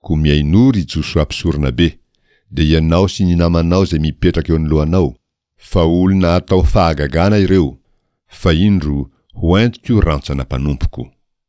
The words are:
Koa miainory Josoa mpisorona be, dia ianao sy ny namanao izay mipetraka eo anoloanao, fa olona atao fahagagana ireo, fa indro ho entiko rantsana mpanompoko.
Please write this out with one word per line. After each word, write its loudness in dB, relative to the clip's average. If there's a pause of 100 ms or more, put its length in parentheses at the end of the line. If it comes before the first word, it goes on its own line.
Koa -2
miainory 2
Josoa -4
mpisorona -4
be, 0 (520)
dia -2
ianao 2
sy -4
ny 2
namanao 2
izay -4
mipetraka -2
eo 2
anoloanao, 0 (400)
fa -2
olona 2
atao 0
fahagagana 0
ireo, 0 (500)
fa -2
indro 0 (240)
ho 0
entiko 0
rantsana -4
mpanompoko. -4 (380)